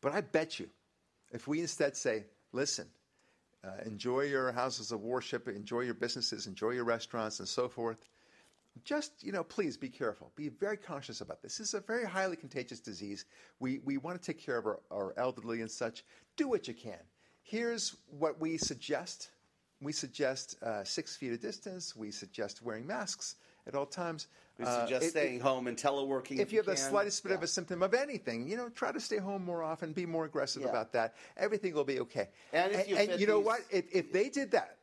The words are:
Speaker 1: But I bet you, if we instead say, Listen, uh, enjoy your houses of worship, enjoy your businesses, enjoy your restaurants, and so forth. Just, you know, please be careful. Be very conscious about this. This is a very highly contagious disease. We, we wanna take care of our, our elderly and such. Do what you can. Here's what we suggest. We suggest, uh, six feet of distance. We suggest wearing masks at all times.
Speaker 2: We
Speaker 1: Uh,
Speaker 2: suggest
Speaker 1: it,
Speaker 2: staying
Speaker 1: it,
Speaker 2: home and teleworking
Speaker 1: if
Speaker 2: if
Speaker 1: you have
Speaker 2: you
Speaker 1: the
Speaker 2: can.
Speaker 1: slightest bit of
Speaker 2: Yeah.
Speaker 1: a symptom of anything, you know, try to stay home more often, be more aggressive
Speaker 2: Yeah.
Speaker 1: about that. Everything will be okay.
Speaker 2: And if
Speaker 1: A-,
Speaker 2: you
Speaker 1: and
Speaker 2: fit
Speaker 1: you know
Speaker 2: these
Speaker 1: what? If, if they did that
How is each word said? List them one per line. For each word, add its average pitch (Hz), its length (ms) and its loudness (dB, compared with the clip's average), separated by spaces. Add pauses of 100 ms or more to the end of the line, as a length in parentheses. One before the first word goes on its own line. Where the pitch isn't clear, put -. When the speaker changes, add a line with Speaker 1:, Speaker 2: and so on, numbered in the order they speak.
Speaker 1:
But 143 120 4
I 196 80 4
bet 160 380 2
you, 87 100 -8 (600)
if 120 160 -8
we 151 140 2
instead 147 340 2
say, 110 300 0 (260)
Listen, - 360 0 (760)
uh, 95 60 -8 (160)
enjoy 123 400 0
your 131 260 2
houses 120 400 0
of 110 100 -2
worship, 123 460 -2
enjoy 107 340 -2
your 123 120 0
businesses, 117 540 -2
enjoy 107 240 0
your 123 120 0
restaurants, 117 560 0
and 95 80 -6
so 123 220 0
forth. 117 400 -4 (760)
Just, - 400 -2
you 190 80 -6
know, 196 120 0
please 160 340 0
be 131 100 -6
careful. 120 480 -4
Be 147 140 -4
very 202 280 -2
conscious 143 440 -8
about 90 220 -10
this. - 160 -8
This 214 100 -6
is - 60 -4
a 202 40 -2
very 220 260 -2
highly 190 300 0
contagious 127 440 -8
disease. 101 460 -8 (340)
We, 131 260 0
we 139 120 0
wanna 170 200 -4
take - 260 -6
care 127 140 0
of 107 80 0
our, 107 140 2 (120)
our 98 240 -2
elderly 117 460 0
and 113 80 -4
such. - 340 -4 (340)
Do 294 100 0
what 226 200 0
you 127 60 -6
can. 104 240 -10 (460)
Here's 233 520 -2 (220)
what 151 240 0
we 160 160 0
suggest. 151 720 -4 (500)
We 143 140 -4
suggest, 131 680 -2
uh, 110 200 -2
six - 320 -4
feet 127 180 -4
of 120 60 -4
distance. 185 560 -8
We 110 140 -8
suggest 101 540 -8
wearing 117 240 -6
masks - 480 -6 (320)
at - 80 -6
all 139 100 2
times. 165 400 -4 (320)
Speaker 2:
We - 80 -4
Speaker 1:
Uh, 120 160 2
Speaker 2:
suggest 127 240 2
Speaker 1:
it, 170 60 4
Speaker 2:
staying 143 240 2
Speaker 1:
it, 120 80 -4
Speaker 2:
home 131 240 4
and 117 100 -2
teleworking 139 580 2
Speaker 1:
if 131 120 4
Speaker 2:
if - 60 -6
Speaker 1:
you 220 60 6
have 208 80 4
Speaker 2:
you 190 60 2
Speaker 1:
the - 80 2
Speaker 2:
can. - 80 0
Speaker 1:
slightest 202 340 4
bit 190 80 0
of 185 100 2
Speaker 2:
Yeah. 165 40 -2
Speaker 1:
a - 20 -2
symptom 180 360 0
of 190 100 4
anything, 196 540 0
you 202 100 -2
know, 240 120 -6
try - 220 -2
to 311 80 -2
stay 214 180 -2
home 196 280 -2
more 175 160 -2
often, 160 320 -4
be 180 140 -2
more 165 180 0
aggressive 139 380 0
Speaker 2:
Yeah. 127 60 2
Speaker 1:
about 113 240 0
that. 113 200 4 (240)
Everything 202 380 2
will 147 80 6
be 131 180 2
okay. - 280 0 (240)
Speaker 2:
And 180 180 6
if 190 160 4
Speaker 1:
A-, - 20 -8
Speaker 2:
you 196 80 4
Speaker 1:
and 202 140 8
Speaker 2:
fit 180 80 2
Speaker 1:
you 202 80 6
know 214 100 8
Speaker 2:
these 202 80 6
Speaker 1:
what? 226 240 4
If, 185 160 4 (100)
if 175 160 4
they 208 180 6
did 269 220 0
that - 320 4